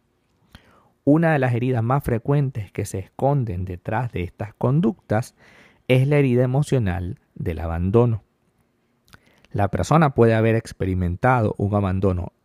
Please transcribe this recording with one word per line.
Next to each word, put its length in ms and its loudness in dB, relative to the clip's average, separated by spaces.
Una 280 4
de 60 0
las 140 0
heridas 300 0
más 200 -2
frecuentes 680 -2
que 140 -8
se 140 -8
esconden 640 -2
detrás 460 -6
de 120 -6
estas 300 -10
conductas 840 -2
es 200 4
la 100 2
herida 260 4
emocional 760 -2
del 240 -6
abandono. 640 0
La 180 -2
persona 440 2
puede 200 4
haber 220 2
experimentado 1040 0
un 180 -2
abandono 580 -2